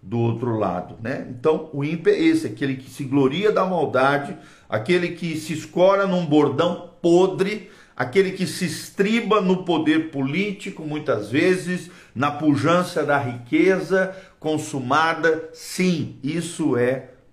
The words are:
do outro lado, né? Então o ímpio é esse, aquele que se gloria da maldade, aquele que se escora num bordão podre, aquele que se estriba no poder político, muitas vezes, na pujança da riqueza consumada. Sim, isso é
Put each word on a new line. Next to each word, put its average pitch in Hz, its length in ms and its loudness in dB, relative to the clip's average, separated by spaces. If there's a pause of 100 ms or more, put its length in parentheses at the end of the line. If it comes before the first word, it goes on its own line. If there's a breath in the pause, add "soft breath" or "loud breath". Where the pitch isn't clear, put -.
do 101 160 -6
outro 117 400 0
lado, 90 440 -4
né? 120 280 -8
Então 156 440 -2
o 143 100 -4
ímpio 170 300 0
é - 40 0
esse, 160 300 2
aquele 131 300 -4
que - 120 -18
se - 140 -10
gloria 139 480 2
da 190 140 2
maldade, 139 720 0 (320 loud breath)
aquele 175 400 0
que 165 260 -6
se - 160 -8
escora 190 560 2
num 180 180 0
bordão 151 680 2 (100)
podre, 185 680 2 (280 loud breath)
aquele 185 340 2
que 185 160 -4
se - 160 -6
estriba 214 760 0
no 185 240 0
poder 156 440 2
político, 165 760 -6
muitas 131 440 -4
vezes, 175 600 0 (240 loud breath)
na 143 160 0
pujança 151 720 2
da 147 140 2
riqueza 170 1000 0 (240 loud breath)
consumada. 156 1120 0
Sim, 170 720 -2
isso 156 540 -2
é 127 320 0 (240)